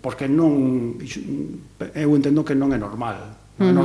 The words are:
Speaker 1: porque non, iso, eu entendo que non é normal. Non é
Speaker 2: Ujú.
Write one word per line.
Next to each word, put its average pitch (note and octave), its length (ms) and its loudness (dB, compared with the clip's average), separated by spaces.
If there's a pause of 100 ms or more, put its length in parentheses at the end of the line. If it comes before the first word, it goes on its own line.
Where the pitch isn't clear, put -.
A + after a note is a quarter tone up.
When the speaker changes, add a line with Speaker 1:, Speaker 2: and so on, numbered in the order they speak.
Speaker 1:
porque B2+ 240 -6
non, C3+ 760 2
iso, - 160 -10 (720)
eu D3+ 220 0
entendo C#3+ 260 4
que D3 160 -2
non C3+ 160 0
é A2+ 60 -2
normal. G#2 580 -8 (220)
Non F#3 100 4
é F3+ 60 6
Speaker 2:
Ujú. F3+ 100 6